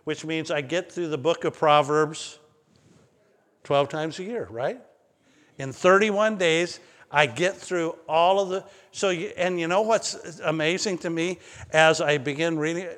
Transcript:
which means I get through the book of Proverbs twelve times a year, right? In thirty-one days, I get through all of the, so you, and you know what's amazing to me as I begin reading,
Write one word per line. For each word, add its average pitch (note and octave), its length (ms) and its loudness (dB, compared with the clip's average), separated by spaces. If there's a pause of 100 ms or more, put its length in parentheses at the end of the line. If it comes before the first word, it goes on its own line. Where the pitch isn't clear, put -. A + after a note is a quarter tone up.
which D3+ 200 -6
means D#3+ 280 -4
I D3+ 80 -2
get D3 320 -4
through F3 160 -6
the D3+ 100 -4
book D#3 260 0
of D#3 140 -4
Proverbs D3+ 800 2 (1300)
twelve C#3+ 240 2
times D#3 320 -6
a - 20 -10
year, G3+ 280 -8
right? D3 300 -6 (800)
In C3+ 140 -8
thirty-one G3+ 680 4
days, E3+ 400 2 (320)
I D3 160 4
get E3+ 300 -2
through E3+ 400 -4 (120)
all F3 300 4
of F#3+ 120 0
the, F#3 140 -6 (280)
so G3 180 0
you, F3 260 -4
and F3+ 220 -2
you E3 80 -2
know F3+ 160 2
what's G#3 580 -4
amazing E3 580 -2
to F3 120 -6
me E3+ 280 -4 (340)
as D#3+ 280 6
I D3 180 2
begin D3+ 400 -2
reading, E3+ 400 -4